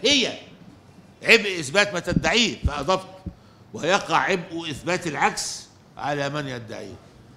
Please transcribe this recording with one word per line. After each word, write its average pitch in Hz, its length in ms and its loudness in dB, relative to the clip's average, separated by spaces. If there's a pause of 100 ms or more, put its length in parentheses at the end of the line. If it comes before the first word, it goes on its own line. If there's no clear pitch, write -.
هي 262 320 2 (880)
عبء 202 360 6
إثبات 185 340 2
ما 175 60 0
تدعيه 170 640 2
فأضفت، 147 440 0 (680)
ويقع 160 440 2
عبء 165 520 -2
إثبات 170 380 -4
العكس 156 580 -2 (320)
على 139 320 -2
من 143 180 -6
يدعيه 107 460 -10 (440)